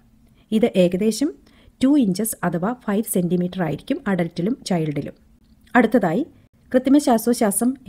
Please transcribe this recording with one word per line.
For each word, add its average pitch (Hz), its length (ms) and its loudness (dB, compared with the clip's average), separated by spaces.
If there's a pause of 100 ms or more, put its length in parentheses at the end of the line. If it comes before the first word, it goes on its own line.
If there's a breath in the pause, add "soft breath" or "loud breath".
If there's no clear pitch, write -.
(580 soft breath)
ഇത് 226 100 2 (160)
ഏകദേശം 220 460 0 (540 soft breath)
ടു 262 80 4 (140)
ഇഞ്ചസ് 202 320 -4 (100)
അഥവാ 175 240 -2 (140)
ഫൈവ് 214 300 -2
സെന്റിമീറ്റർ 180 520 -2
ആയിരിക്കും 156 320 -6 (120)
അഡൽട്ടിലും 175 440 -2 (140)
ചൈൽഡിലും. 151 460 -4 (600)
അടുത്തതായി 214 460 2 (480 soft breath)
കൃത്രിമ 254 340 4
ശ്വാസോച്ഛ്വാസം 233 640 0 (200)